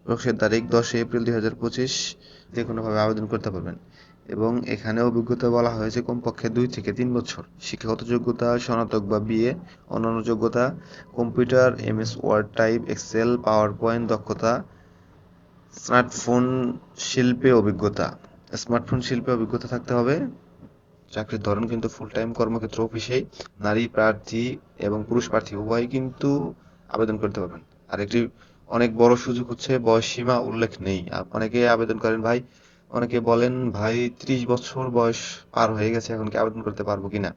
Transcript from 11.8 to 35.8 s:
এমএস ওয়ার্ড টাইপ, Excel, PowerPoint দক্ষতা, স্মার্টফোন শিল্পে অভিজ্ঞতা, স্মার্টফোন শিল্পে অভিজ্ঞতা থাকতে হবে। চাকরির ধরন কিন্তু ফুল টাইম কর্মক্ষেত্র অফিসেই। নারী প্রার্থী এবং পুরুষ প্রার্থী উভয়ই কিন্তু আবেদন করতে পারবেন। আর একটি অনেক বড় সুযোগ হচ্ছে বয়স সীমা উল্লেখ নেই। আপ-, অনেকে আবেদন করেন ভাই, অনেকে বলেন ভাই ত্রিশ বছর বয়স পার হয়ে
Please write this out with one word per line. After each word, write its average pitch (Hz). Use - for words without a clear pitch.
এমএস 110
ওয়ার্ড 107
টাইপ, 113
Excel, 110
PowerPoint 110
দক্ষতা, 110
স্মার্টফোন 123
শিল্পে 123
অভিজ্ঞতা, 104
স্মার্টফোন 120
শিল্পে 127
অভিজ্ঞতা 117
থাকতে 123
হবে। 123
চাকরির 107
ধরন 107
কিন্তু 117
ফুল 104
টাইম 113
কর্মক্ষেত্র 113
অফিসেই। 117
নারী 107
প্রার্থী 110
এবং 104
পুরুষ 117
প্রার্থী 107
উভয়ই 117
কিন্তু 131
আবেদন 107
করতে 101
পারবেন। 87
আর 95
একটি 101
অনেক 117
বড় 120
সুযোগ 123
হচ্ছে 120
বয়স 113
সীমা 123
উল্লেখ 113
নেই। 95
আপ-, -
অনেকে 113
আবেদন 113
করেন 113
ভাই, 120
অনেকে 120
বলেন 117
ভাই 107
ত্রিশ 127
বছর 123
বয়স 117
পার 117
হয়ে 107